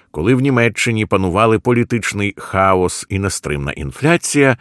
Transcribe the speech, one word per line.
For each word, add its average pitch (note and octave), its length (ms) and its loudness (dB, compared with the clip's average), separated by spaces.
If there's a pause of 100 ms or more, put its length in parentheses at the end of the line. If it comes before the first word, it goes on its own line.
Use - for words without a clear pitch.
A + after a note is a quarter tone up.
(120)
коли F#2 240 2
в B2+ 60 0
Німеччині A#2 640 0
панували G2 540 2
політичний A2 800 -2
хаос F#2+ 720 0
і G2 100 -2
нестримна C#2+ 520 -4
інфляція, C#3 880 0